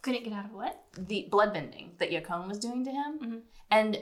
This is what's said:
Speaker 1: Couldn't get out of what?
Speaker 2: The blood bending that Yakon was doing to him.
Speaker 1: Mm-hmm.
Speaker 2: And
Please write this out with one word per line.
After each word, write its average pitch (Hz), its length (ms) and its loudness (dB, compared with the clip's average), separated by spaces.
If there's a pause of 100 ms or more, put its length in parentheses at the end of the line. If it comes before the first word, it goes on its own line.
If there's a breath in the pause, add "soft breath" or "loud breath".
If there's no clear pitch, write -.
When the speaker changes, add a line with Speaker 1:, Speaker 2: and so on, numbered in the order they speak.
Speaker 1:
Couldn't 240 240 0
get 220 80 -6
out 202 120 -4
of 214 60 -12
what? 208 320 -8 (140)
Speaker 2:
The 190 340 -4
blood 208 220 8
bending - 460 -6
that 175 120 0
Yakon 175 380 -2
was 208 100 -4
doing 240 240 -2
to 269 80 -4
him. 294 280 -2
Speaker 1:
Mm-hmm. 226 180 -6 (360 soft breath)
Speaker 2:
And 214 280 6